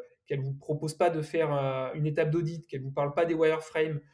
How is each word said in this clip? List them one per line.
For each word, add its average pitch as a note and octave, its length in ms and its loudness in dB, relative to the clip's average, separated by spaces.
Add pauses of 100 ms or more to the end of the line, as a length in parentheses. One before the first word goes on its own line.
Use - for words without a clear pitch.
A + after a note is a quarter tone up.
(260)
qu'elle C#3 140 -4
vous C3+ 120 -4
propose D3+ 400 -4
pas F3+ 160 2
de D#3+ 140 0
faire, D3+ 320 0
euh, C3 400 0
une D3+ 100 0
étape D#3 240 2
d'audit, E3 380 -2
qu'elle C3+ 160 -8
vous C#3 100 -8
parle C#3+ 220 -2
pas E3+ 100 4
des E3+ 80 2
wireframes D#3 680 2 (120)